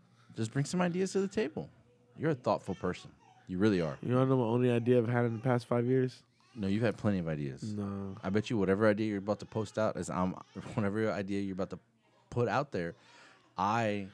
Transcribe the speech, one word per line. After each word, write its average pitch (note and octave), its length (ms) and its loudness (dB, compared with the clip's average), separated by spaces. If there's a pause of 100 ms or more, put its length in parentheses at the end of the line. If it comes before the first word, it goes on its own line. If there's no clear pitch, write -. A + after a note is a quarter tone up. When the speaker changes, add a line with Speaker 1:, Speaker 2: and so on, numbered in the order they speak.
(360)
Speaker 1:
Just A2+ 180 -4
bring C#3 120 0
some F3+ 160 -2
ideas F3+ 300 0
to G3 100 0
the G3 60 -2
table. A3 420 -4 (480)
You're D#3 140 0
a D3 40 -2
thoughtful G#2 380 0
person. - 380 -4 (360)
You F#2 120 -4
really G2 220 4
are. D2 200 -2
Speaker 2:
You A#2+ 140 0
wanna C3 160 4
know C3+ 60 4
my B2+ 80 2
only B2 260 4
idea A#2+ 260 4
I've A#2 100 4
had A#2+ 180 2
in A#2 80 0
the A2+ 100 -6
past B2 240 0
five A#2+ 180 0
years? B2+ 380 0 (320)
Speaker 1:
No, G#2 120 -2
you've G2+ 140 0
had A2 160 2
plenty G#2 220 0
of E2+ 80 -4
ideas. D2 340 -4 (140)
Speaker 2:
No. G2 480 -6
Speaker 1:
I F#2+ 80 -4
bet G#2 180 0
you B2 80 0
whatever G2 300 4
idea G#2+ 220 4
you're G2+ 100 -2
about G2+ 220 -2
to - 40 -10
post - 320 -6
out G#2+ 200 0
is, E2+ 120 -6
um, F2+ 240 0 (220)
<laughs> - 180 -12
whatever G#2+ 380 0
idea G2 300 -4
you're G2 120 -6
about F#2 160 -4
to F2 100 -10 (520)
put A#2+ 160 0
out B2 240 -2
there, E2+ 240 -4 (640)
I G#2 560 0